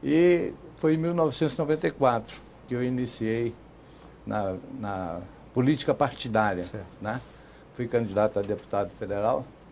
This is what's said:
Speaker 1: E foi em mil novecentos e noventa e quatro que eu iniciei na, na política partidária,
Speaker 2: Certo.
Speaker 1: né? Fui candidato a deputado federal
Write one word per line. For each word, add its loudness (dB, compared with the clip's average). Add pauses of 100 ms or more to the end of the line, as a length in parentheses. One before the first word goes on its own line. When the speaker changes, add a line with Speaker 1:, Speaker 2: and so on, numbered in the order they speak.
Speaker 1:
E 4 (240)
foi 2
em 4
mil 0
novecentos 2
e -4
noventa 0
e 0
quatro 2 (280)
que -4
eu -2
iniciei -2 (720)
na, -2 (240)
na -6 (340)
política 2
partidária, 0
Speaker 2:
Certo. -10 (160)
Speaker 1:
né? -4 (540)
Fui -6
candidato 2
a 0
deputado -4
federal -2 (280)